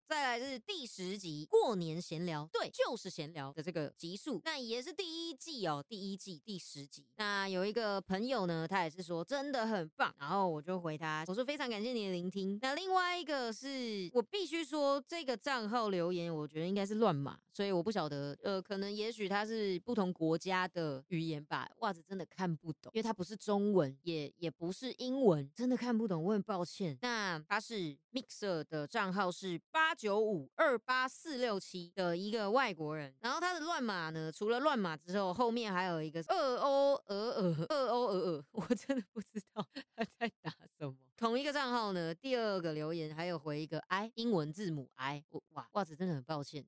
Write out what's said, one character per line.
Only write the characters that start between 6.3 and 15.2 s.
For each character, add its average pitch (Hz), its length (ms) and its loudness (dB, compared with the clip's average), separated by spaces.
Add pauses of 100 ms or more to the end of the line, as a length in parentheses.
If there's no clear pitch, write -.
第 196 140 -6
十 143 280 -10
集。 143 200 -20 (100)
那 202 320 0
有 185 160 2
一 208 80 0
个 208 280 0
朋 196 260 -2
友 240 200 2
呢， 165 220 0
他 185 140 2
也 160 80 0
是 180 120 -12
说 170 220 -4
真 277 260 -4
的 240 160 0
很 196 300 0
棒， - 220 0
然 143 100 -6
后 190 200 4
我 151 120 0
就 185 180 -2
回 160 200 -2
他， 156 300 -2
我 180 60 -2
说 240 100 0
：“非 285 120 -2
常 285 140 -2
感 208 120 -2
谢 247 100 -2
你 214 140 0
的 190 60 0
聆 180 180 -2
听。” 196 320 -2
那 269 120 0
另 370 180 0
外 359 260 4
一 349 60 -4
个 254 280 0
是 226 600 -4
我 247 80 6
必 381 240 -2
须 330 200 -2
说， 277 440 2
这 339 160 -6